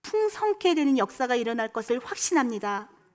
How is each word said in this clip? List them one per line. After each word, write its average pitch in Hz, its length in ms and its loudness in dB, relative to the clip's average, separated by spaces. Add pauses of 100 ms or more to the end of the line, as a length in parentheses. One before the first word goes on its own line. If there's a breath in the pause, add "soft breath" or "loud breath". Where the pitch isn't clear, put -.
풍성케 415 720 0
되는 277 240 2
역사가 247 380 0
일어날 233 360 -2
것을 233 300 -2
확신합니다. 214 880 0 (260)